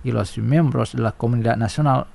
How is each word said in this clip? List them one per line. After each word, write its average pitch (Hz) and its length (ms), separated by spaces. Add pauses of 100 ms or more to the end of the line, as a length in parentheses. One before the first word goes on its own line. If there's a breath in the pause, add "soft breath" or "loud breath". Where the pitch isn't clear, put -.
y 127 120
los 107 240
miembros 123 560
de 123 80
la 107 100
comunidad 117 460
nacional 131 580